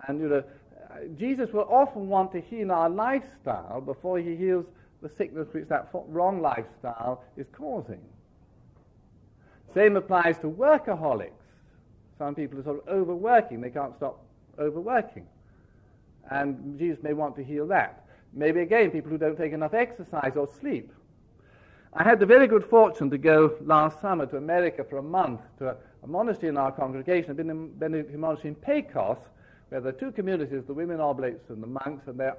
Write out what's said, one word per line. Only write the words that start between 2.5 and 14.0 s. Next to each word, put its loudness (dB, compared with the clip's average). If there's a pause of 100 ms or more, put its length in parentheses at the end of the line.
our 2
lifestyle -4
before -4
he -4
heals 0 (340)
the -12
sickness -6
which -8
that -2
fo-, -8
wrong 0
lifestyle -4 (120)
is -12
causing. -10 (1700)
Same 6
applies 2
to -6
workaholics. 0 (880)
Some -6
people -8
are -12
sort -8
of -16
overworking. 2
They -8
can't -8
stop -8 (340)